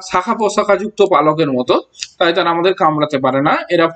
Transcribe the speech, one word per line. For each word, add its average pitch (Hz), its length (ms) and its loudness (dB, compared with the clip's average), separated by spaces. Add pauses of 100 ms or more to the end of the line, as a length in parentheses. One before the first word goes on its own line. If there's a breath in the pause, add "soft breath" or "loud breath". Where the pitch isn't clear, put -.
(120)
শাখা 196 240 -2
প্রশাখাযুক্ত 202 680 -2
পালকের 151 500 2
মতো, 131 300 0 (360 loud breath)
তাই 175 160 2
তারা 175 160 0
আমাদের 170 240 0
কামড়াতে 151 440 0
পারে 135 240 0
না, 220 160 0 (120)
এরা 170 260 2